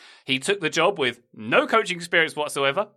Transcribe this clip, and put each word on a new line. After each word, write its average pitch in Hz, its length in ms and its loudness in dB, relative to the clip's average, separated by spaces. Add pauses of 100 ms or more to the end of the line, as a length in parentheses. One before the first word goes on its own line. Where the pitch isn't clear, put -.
(240)
He 131 160 -2
took 202 220 -2
the 156 80 -2
job 160 280 2
with 123 220 -2 (140)
no 147 340 0
coaching 180 300 0
experience 165 400 0
whatsoever, 143 600 0